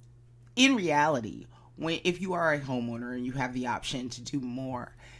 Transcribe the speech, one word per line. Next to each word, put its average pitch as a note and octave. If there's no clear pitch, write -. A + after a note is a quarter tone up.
in C4
reality, D3
when, D#3+
if F3
you F#3
are E3
a D3
homeowner B2
and B2
you B2+
have B2+
the B2
option B2
to B2
do B2+
more, B2+